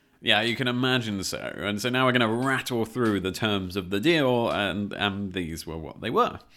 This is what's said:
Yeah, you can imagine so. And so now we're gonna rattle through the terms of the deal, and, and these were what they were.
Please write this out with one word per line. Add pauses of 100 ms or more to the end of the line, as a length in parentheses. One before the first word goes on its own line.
(220)
Yeah,
you
can
imagine
so.
And
so
now
we're
gonna
rattle
through
the
terms
of
the
deal,
and,
and
these
were
what
they
were. (180)